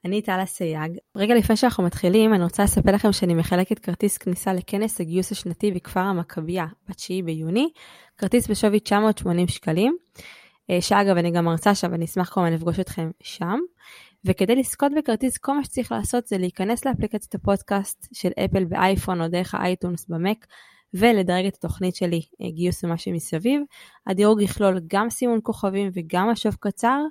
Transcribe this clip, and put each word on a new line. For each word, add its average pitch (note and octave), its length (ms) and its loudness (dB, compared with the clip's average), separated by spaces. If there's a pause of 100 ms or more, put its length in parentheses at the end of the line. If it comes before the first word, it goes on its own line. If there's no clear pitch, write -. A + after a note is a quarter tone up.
אני G3+ 180 -2
טל F#3+ 220 -2
אסייג. D#3+ 540 -6 (180)
רגע G#3 180 2
לפני A3 220 4
שאנחנו A#3+ 280 2
מתחילים, G#3+ 500 4
אני F3+ 80 4
רוצה F3 220 0
לספר F#3+ 280 4
לכם G3+ 200 6
שאני F3 220 2
מחלקת F3+ 440 2
כרטיס F#3+ 400 -2
כניסה F#3 340 -4
לכנס G3+ 480 -4
הגיוס F3+ 320 -2
השנתי G3 380 -2
בכפר F#3 300 -4
המכבייה, F3 680 -2 (220)
בתשעה F#3 360 -6
ביוני, E3 440 0 (500)
כרטיס A#3 280 2
בשווי G#3 340 2
תשע G3+ 180 0
מאות G#3+ 200 2
שמונים F3 300 0
שקלים, G3 480 0 (760)
אה, F3+ 100 2
שאגב, G3 360 4
אני F3 140 2
גם E3+ 140 2
מרצה E3+ 300 4
שם, F#3 180 -2
ואני E3 120 -2
אשמח F3+ 300 -4
כמובן F3 180 2
לפגוש E3 280 -2
אתכם E3 300 -6 (120)
שם. F#3 360 -4 (680)
וכדי F#3+ 320 2
לזכות C#4 400 0
בכרטיס, B3+ 420 0
כל C#4+ 180 -2
מה C#4 80 -2
שצריך - 280 -6
לעשות A#3 340 -2
זה G3+ 120 -2
להיכנס F#3+ 460 -2
לאפליקציית A3 500 -4
הפודקאסט G3 800 -2
של - 180 -2 (140)
אפל F#3+ 200 0
באייפון F#3 560 0
או E3 80 -2
דרך F3 260 -4
האייטונס F3+ 540 -4
במק, F3 380 -2 (480)
ולדרג F#3+ 520 4
את F#3+ 80 -2
התוכנית F3+ 420 -4
שלי, E3+ 260 -2 (200)
אה, - 80 -6
גיוס F3 340 -2
ומה E3+ 140 -2
שמסביב. F#3 640 -2 (440)
הדירוג G#3 360 4
יכלול F#3+ 440 2
גם G#3 240 0
סימון A#3 320 0
כוכבים G3+ 520 -2
וגם F3+ 360 0
משוב G#3+ 300 0
קצר, A#3 400 0 (100)